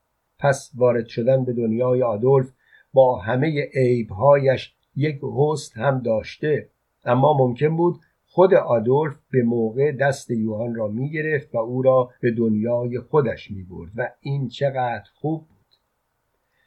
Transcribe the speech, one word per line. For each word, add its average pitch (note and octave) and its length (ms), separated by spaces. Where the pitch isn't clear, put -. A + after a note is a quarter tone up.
پس C#3 360
وارد A#2+ 320
شدن B2+ 380
به B2 80
دنیای A#2+ 500
آدولف B2+ 500
با B2+ 260
همهٔ C3 560
عیب‌هایش B2+ 1000
یک C#3 240
حسن C#3+ 440
هم C3 200
داشته، A2+ 680
اما C3 340
ممکن C3+ 380
بود E3+ 240
خود F#3 300
آدولف C3+ 600
به C3 120
موقع A#2 500
دست C3+ 380
یوهان A2+ 440
را A2 140
می‌گرفت D3+ 680
و A#2 40
او B2 240
را C3 280
به B2 100
دنیای A#2 720
خودش - 500
می‌برد F2+ 460
و C#3+ 120
این C#3 280
چقدر B2+ 560
خوب D#3 260
بود. - 360